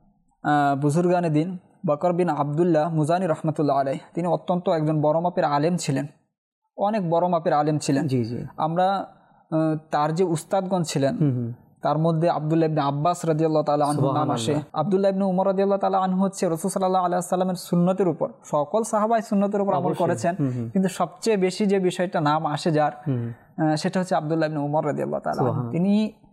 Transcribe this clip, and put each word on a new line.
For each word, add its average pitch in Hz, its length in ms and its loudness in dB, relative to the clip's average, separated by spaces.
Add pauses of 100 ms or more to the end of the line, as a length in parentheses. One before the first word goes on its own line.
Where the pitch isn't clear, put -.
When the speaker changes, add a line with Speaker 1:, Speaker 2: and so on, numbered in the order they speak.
(440)
Speaker 1:
আহ, 143 380 2
বুজুর্গানে 175 480 2
দিন 165 280 0 (300)
বকর 165 260 0
বিন 175 160 0
আবদুল্লাহ 151 640 0
মুজানি 165 340 0
রহমতুল্লাহ 151 500 0
আলাইহ, 135 200 -2 (160)
তিনি 170 140 -4
অত্যন্ত 175 420 -2
একজন 156 320 2
বড় 151 180 2
মাপের 175 240 0
আলেম 147 340 0
ছিলেন, 143 300 -4 (720)
অনেক 196 320 0
বড় 170 180 2
মাপের 170 260 0
আলেম 151 240 2
ছিলেন। 143 300 0
Speaker 2:
জি, 123 180 0
জি। 117 200 -8 (120)
Speaker 1:
আমরা, 180 380 0
আহ, - 840 -4 (140)
তার 156 240 0
যে 185 80 2
উস্তাদগণ 185 600 0
ছিলেন, 139 340 0
Speaker 2:
হুম, 147 140 2
হুম। 123 220 -4 (280)
Speaker 1:
তার 147 160 0
মধ্যে 165 320 2
আব্দুল্লাহ 156 400 2
ইবনে 151 120 0
আব্বাস 147 440 0
রাদিয়াল্লাহু 156 400 2
তাআলা 147 200 2
আনহু 147 260 0
নাম 131 200 0
আসে। 120 140 -4
Speaker 2:
সুবহানাল্লাহ। 147 340 -2
Speaker 1:
আব্দুল্লাহ 196 320 2
ইবনে 196 120 0
উমর 190 240 2
রাদিয়াল্লাহু 196 340 2
তাআলা 190 160 0
আনহু 185 260 2
হচ্ছে 190 260 0
রাসূল 165 220 -2
সাল্লাল্লাহু 185 340 0
আলাইহি 180 180 0
ওয়াসাল্লামের 185 320 -2
সুন্নতের 180 520 2
উপর, 151 240 -2 (140)
সকল 165 380 0
সাহাবাই 220 380 0
সুন্নতের 202 400 0
উপর 196 120 0
আমল - 120 0
Speaker 2:
অবশ্যই। 175 200 0
Speaker 1:
করেছেন, 175 340 0
Speaker 2:
হুম, 139 160 0
হুম। 117 140 -6
Speaker 1:
কিন্তু 190 200 2
সবচেয়ে 190 480 -2
বেশি 185 280 0
যে 196 140 2
বিষয়টা 180 420 -2
নাম 156 240 0
আসে 151 260 -2
যার, 151 200 2 (160)
Speaker 2:
হুম। 120 260 -4 (240)
Speaker 1:
আহ, 156 180 2
সেটা 185 240 -2
হচ্ছে 180 160 -2
আব্দুল্লাহ 156 340 0
ইবনে 151 120 -4
উমর 147 240 -2
রাদিয়াল্লাহু 143 380 -4
তাআলা 151 180 -2
আনহু। 120 120 0
Speaker 2:
সুবহানাল্লাহ। 117 180 -4
Speaker 1:
তিনি 202 400 0 (220)